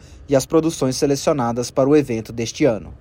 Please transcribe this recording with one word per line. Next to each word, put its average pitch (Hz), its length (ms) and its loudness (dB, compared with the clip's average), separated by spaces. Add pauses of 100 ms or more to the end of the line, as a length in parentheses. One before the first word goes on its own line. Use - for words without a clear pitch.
(280)
e 139 80 2
as 131 100 2
produções 160 520 0
selecionadas 139 760 -2
para 135 160 2
o 147 80 6
evento 120 380 0
deste 117 320 -2
ano. 113 360 -2